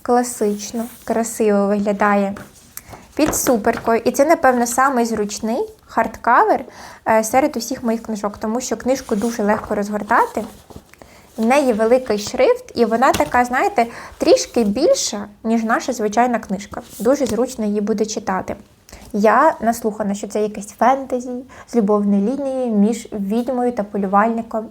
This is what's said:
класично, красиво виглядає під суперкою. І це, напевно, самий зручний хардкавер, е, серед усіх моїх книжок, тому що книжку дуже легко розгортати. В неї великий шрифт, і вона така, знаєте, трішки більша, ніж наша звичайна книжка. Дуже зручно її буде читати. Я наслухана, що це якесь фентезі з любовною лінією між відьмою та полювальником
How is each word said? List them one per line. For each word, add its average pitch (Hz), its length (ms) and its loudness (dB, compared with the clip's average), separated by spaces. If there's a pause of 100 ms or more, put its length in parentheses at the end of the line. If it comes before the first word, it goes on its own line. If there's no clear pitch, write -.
класично, 226 840 -2 (180)
красиво 220 640 0
виглядає 202 680 0 (840)
під - 200 0
суперкою. 226 680 0
І 247 60 2
це, 277 140 4
напевно, 262 420 4
самий 262 380 2
зручний 220 640 -4 (160)
хардкавер, 254 800 2 (400)
е, 220 180 4
серед 262 340 2
усіх 254 260 -8
моїх 226 200 -2
книжок, 208 340 -6
тому 226 240 -4
що 240 160 -4
книжку 254 380 -2
дуже 233 280 -2
легко 214 320 0
розгортати. 208 680 0 (920)
В 220 80 0
неї 254 280 4
великий 226 460 2
шрифт, 277 560 0
і 233 100 2
вона 233 260 2
така, 262 340 2
знаєте, 247 400 0 (320)
трішки 330 460 4
більша, 240 640 0 (180)
ніж 226 200 0
наша 254 300 0
звичайна 233 460 0
книжка. - 420 -8 (180)
Дуже 269 260 2
зручно 226 400 -2
її 208 160 -2
буде 214 240 0
читати. 202 500 -6 (580)
Я 226 480 4
наслухана, 220 520 -2
що 202 140 -8
це 208 140 -4
якесь 208 280 -6
фентезі 262 600 0 (380)
з - 80 -6
любовною 208 460 2
лінією 262 500 -2
між 214 420 2
відьмою 240 580 -2
та 240 120 -4
полювальником 220 880 -2